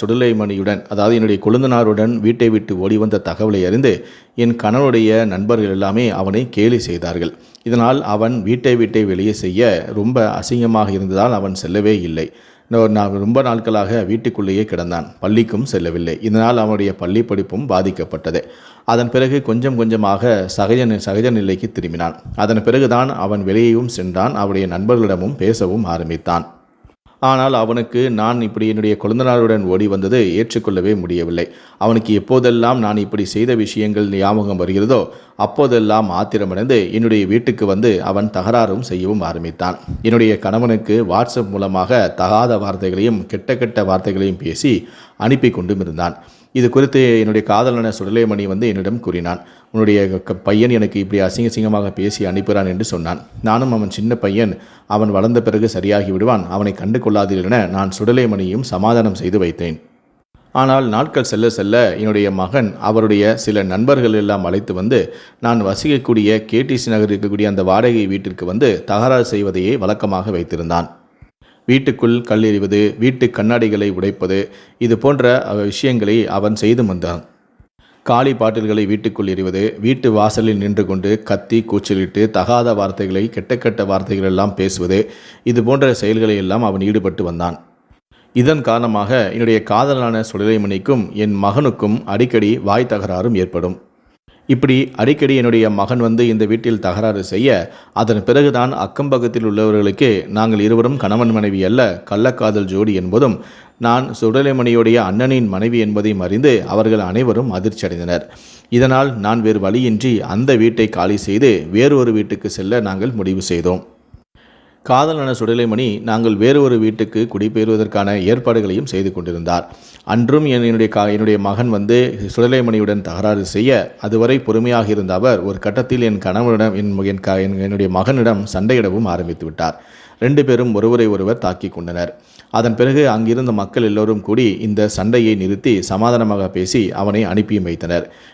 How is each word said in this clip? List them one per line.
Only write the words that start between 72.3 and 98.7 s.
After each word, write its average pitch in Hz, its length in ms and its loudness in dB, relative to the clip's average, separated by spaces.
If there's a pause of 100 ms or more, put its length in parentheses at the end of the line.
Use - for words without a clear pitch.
எறிவது, 104 560 0
வீட்டு 127 280 2
கண்ணாடிகளை 110 640 0
உடைப்பது, 95 580 -2 (300)
இது 117 200 0
போன்ற, 127 500 2
அ, 101 60 -4
விஷயங்களை 104 720 0
அவன் 104 280 0
செய்து 113 320 2
வந்தான். 87 380 -4 (800)
காலி 131 300 2
பாட்டில்களை 107 540 0
வீட்டுக்குள் 104 400 -2
எறிவது, 95 540 -2
வீட்டு 123 320 2
வாசலில் 107 440 2
நின்று 101 300 0
கொண்டு 98 360 -2
கத்தி 113 420 -2
கூச்சலிட்டு 101 680 0
தகாத 117 440 2
வார்த்தைகளை, 98 540 -2
கெட்ட - 300 -4
கெட்ட 104 260 -2
வார்த்தைகள் 98 420 -2
எல்லாம் 98 280 0
பேசுவது, 95 560 0 (340)
இது 120 200 0
போன்ற 135 300 2
செயல்களை 110 420 0
எல்லாம் 98 260 0
அவன் 98 180 -2
ஈடுபட்டு 95 440 0
வந்தான். 85 340 -4 (720)
இதன் 143 280 2
காரணமாக 113 720 0
என்னுடைய 113 380 2
காதலனான 117 640 0
சுடலைமணிக்கும் 104 800 0
என் 101 320 0
மகனுக்கும் 110 600 0
அடிக்கடி 110 540 0
வாய் 107 300 0
தகராறும் 98 480 -2
ஏற்படும். 90 500 -4 (600)
இப்படி 131 500 2
அடிக்கடி 135 400 2
என்னுடைய 113 340 4
மகன் 101 280 -2
வந்து 117 300 2
இந்த 110 160 2
வீட்டில் 113 360 0
தகராறு 101 440 -2
செய்ய, 98 480 0 (200)
அதன் 110 320 0
பிறகுதான் 131 480 2